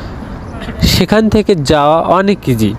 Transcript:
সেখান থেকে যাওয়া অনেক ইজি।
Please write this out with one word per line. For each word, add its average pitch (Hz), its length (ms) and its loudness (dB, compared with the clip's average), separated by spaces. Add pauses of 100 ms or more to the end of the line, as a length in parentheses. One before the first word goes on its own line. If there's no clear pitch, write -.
(840)
সেখান 208 460 2
থেকে 208 260 2
যাওয়া 151 460 2
অনেক 196 480 0
ইজি। 110 300 0